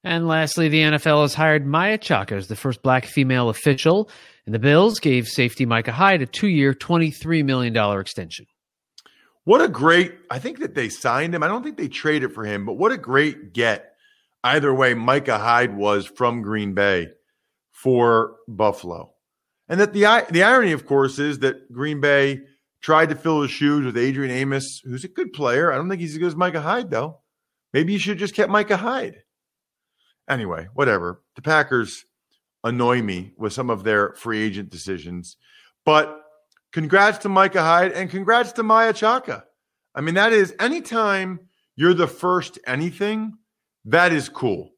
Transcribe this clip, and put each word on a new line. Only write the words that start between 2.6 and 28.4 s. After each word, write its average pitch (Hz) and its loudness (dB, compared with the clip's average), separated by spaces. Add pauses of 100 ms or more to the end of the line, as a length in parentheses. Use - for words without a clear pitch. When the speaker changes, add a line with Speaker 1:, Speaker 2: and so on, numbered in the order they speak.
Speaker 1:
black 127 2
female 127 0
official, 156 0 (340)
and 107 -8
the 113 -2
Bills 165 4
gave 127 2
safety 123 0
Micah 117 -2
Hyde 180 2
a 127 -2
two-year, 143 2
twenty-three 160 0
million 127 -2
dollar 104 0
extension. - -12 (1000)
Speaker 2:
What 233 6
a 339 4
great, 170 4 (160)
I 127 -6
think 269 -10
that - -8
they 120 -2
signed 139 -2
him. 156 -2
I 156 0
don't 240 -6
think 302 -12
they 156 -8
traded 151 -4
for 110 -12
him, 101 -6
but 104 -8
what 196 0
a 247 -4
great 135 -2
get. 113 -2 (480)
Either 139 2
way, 131 2
Micah 123 0
Hyde 117 2
was 101 0
from 120 -2
Green 104 -6
Bay 92 2 (640)
for 117 2 (100)
Buffalo. 95 -4 (540)
And 180 -2
that 208 2
the 202 4
i-, 226 4
the 170 4
irony, 233 4
of 147 -4
course, 135 2
is 143 -4
that 131 -4
Green 143 -6
Bay 139 2 (380)
tried 160 4
to 147 -4
fill 156 0
his 135 -2
shoes 147 0
with 120 -6
Adrian 131 -2
Amos, 135 -4
who's 131 -10
a 185 -14
good 320 -8
player. 147 0
I 131 -2
don't 165 -6
think 190 -6
he's 160 -8
as 156 -12
good 180 -2
as 156 -6
Micah 170 -2
Hyde, 190 -4
though. 143 -6 (540)
Maybe 165 0
you 202 -2
should 185 -4
have 185 -6
just 202 -6
kept 208 0